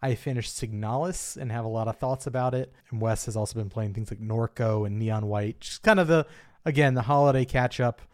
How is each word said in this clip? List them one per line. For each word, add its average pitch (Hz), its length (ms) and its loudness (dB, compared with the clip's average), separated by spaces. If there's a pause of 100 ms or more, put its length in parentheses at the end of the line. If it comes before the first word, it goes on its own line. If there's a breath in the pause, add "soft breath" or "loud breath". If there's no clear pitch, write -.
I 131 100 2
finished 120 420 -4
Signalis 113 800 -4
and 127 160 -6
have 117 140 -4
a 113 40 -4
lot 113 180 0
of 113 100 -4
thoughts 131 300 -4
about 127 260 0
it. 127 180 -4 (200 soft breath)
And 113 100 -4
Wes 110 240 0
has 107 100 -6
also 107 220 -2
been 104 120 -4
playing 104 260 -4
things 110 160 -6
like 107 100 -10
Norco 110 640 0
and 104 140 -2
Neon 110 260 0
White, 104 360 -2
just - 200 -12
kind 214 180 6
of 170 80 4
the, 160 200 4 (360 loud breath)
again, 143 300 4
the 123 80 0
holiday 139 420 4
catch-up. 123 580 0 (120 soft breath)